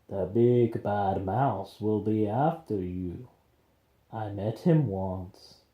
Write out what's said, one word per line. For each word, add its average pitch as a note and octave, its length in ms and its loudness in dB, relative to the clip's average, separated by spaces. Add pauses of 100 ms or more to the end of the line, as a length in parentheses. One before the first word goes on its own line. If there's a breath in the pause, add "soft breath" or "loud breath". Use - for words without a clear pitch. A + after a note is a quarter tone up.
the G2 180 -4
big A#2 560 4
bad G2+ 420 0
mouse G2+ 560 -2
will G#2+ 200 0
be G#2+ 280 0
after B2+ 520 -2
you. F2+ 480 -8 (840)
I A2 180 -8
met G2+ 300 -4
him D#3 280 4
once F#2+ 760 -8 (120)